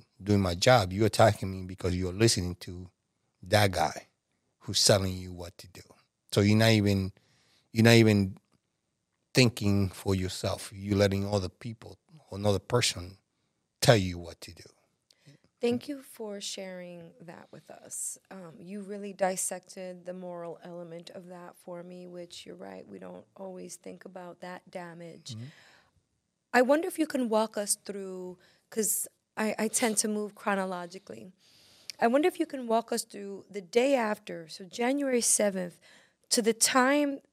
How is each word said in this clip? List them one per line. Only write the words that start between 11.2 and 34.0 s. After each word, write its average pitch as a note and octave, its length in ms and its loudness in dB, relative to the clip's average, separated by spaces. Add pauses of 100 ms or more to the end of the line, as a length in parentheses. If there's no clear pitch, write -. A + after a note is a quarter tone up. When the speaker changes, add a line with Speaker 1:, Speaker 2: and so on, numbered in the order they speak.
Speaker 1:
other F#2+ 180 -2
people, A2 480 -14 (340)
another G2+ 280 2
person G2 580 -2 (640)
tell B2 160 8
you F#2 220 0
what E2+ 240 -14
to F#2+ 120 -18
do. - 100 -20 (1000)
Speaker 2:
Thank A#3+ 260 -2
you C#4 140 -12
for G#3 400 -14
sharing F3+ 720 -12 (100)
that - 300 -18
with - 180 -20
us. - 480 -12 (140)
Um, F3 280 -16
you G3 220 -14
really G3+ 320 -12
dissected F#3 920 -6
the F3+ 80 -10
moral F3 500 -12
element F3 500 -16
of F3+ 140 -16
that F3 360 -18
for F3 200 -14
me, F3+ 240 -16
which F3 380 -16
you're F3+ 100 -16
right, - 320 -16
we G3 100 -16
don't F3+ 280 -16 (100)
always F#3 400 -14
think F3+ 300 -18
about F3+ 360 -16
that F3+ 300 -14
damage. E3+ 640 -14
Speaker 1:
Mm-hmm. A2+ 100 -12 (1080)
Speaker 2:
I B3 80 6
wonder D4+ 260 4
if - 100 -8
you D#4 80 0
can C4 240 -4
walk A3 280 0
us G#3 180 -2 (100)
through, F#3 520 -10 (320)
'cause - 380 -2 (300)
I, G#3+ 220 -2
I A3 80 -2
tend G#3+ 300 0
to A3 100 -2
move G#3 260 -6
chronologically. F#3+ 960 -6 (680)
I A#3 80 4
wonder C#4+ 200 4
if F4 120 -2
you D#4+ 60 0
can C4 200 -10
walk A3+ 260 -2
us A3+ 120 -4
through G3 460 -14
the G3 120 -12
day B3 340 2
after, G#3 520 -4